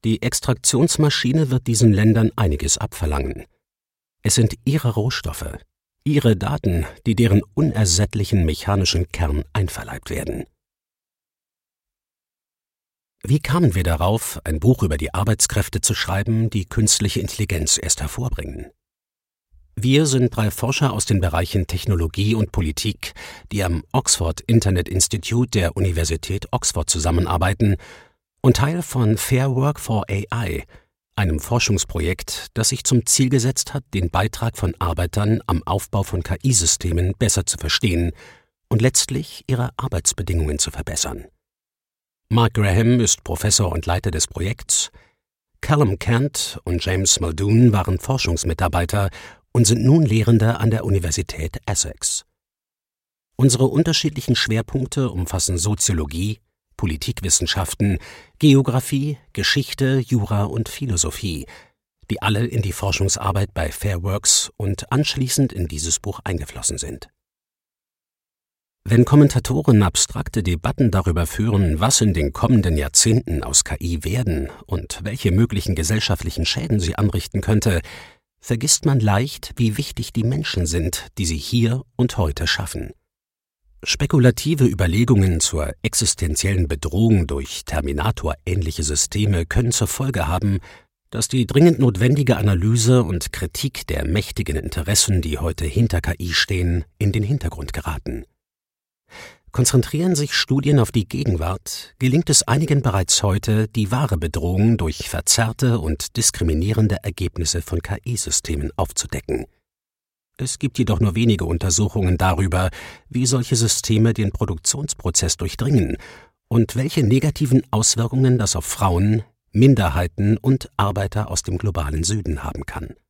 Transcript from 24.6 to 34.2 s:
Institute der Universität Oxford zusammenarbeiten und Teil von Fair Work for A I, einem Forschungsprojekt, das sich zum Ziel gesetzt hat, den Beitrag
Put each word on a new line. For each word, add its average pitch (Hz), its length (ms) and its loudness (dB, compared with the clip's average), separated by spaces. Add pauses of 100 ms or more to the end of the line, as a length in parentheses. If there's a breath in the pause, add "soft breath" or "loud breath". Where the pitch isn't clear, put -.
Institute 110 640 -2
der 87 260 0
Universität 85 720 -2
Oxford - 380 -4
zusammenarbeiten 90 880 0 (640 loud breath)
und 127 160 4
Teil 160 240 0
von 110 360 0
Fair 131 380 0
Work 143 240 0
for 110 300 -2
A 101 360 -4
I, - 180 -6 (520 soft breath)
einem 80 240 0
Forschungsprojekt, - 1120 -2
das 107 160 0
sich - 140 -4
zum 120 220 2
Ziel 127 240 2
gesetzt 127 440 0
hat, 139 100 -6 (100)
den 92 160 0
Beitrag 107 480 -2